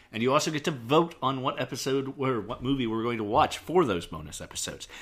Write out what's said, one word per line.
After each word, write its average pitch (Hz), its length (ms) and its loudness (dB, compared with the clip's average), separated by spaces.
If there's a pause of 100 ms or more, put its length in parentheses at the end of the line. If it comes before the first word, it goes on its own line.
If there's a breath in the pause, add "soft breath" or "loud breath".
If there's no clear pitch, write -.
(120)
and 110 120 -2
you 131 80 4
also 151 180 4
get 156 140 -4
to 175 80 0
vote 143 500 2
on 135 180 0
what 143 200 -2
episode 135 580 -2
or 131 220 0
what 110 240 -8
movie 131 240 0
we're 110 160 0
going 120 140 0
to 110 40 -2
watch 117 360 2
for 170 260 2
those 90 220 0
bonus 78 340 -12
episodes. - 480 -10 (140 loud breath)